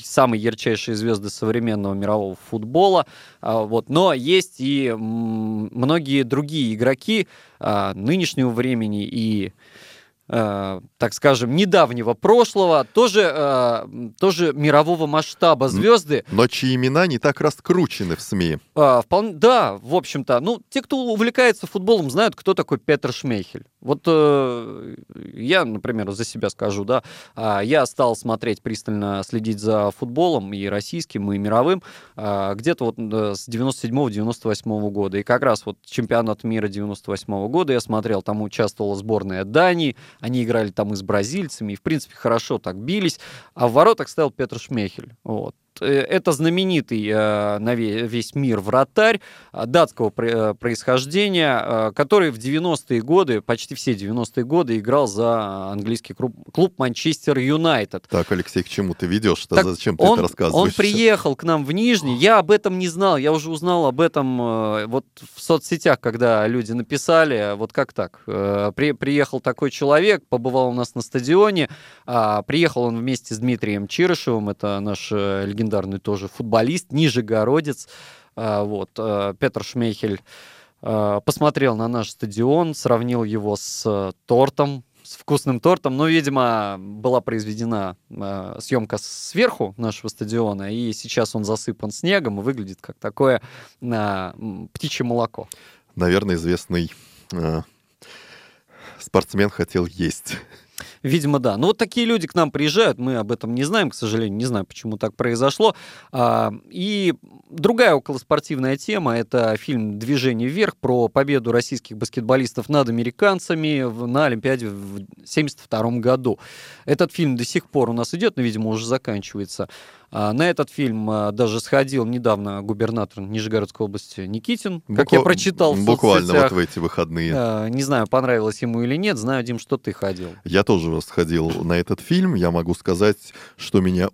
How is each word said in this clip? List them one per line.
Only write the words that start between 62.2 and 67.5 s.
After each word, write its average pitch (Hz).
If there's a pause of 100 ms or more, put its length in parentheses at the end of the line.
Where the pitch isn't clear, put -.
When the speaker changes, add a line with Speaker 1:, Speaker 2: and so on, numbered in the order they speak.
Speaker 1:
об 175
этом 202
не 180
знал, 170
я 147
уже 160
узнал 165
об 127
этом, 135
э, 110
вот 127 (300)
в -
соцсетях, 156
когда 113
люди 117
написали, 123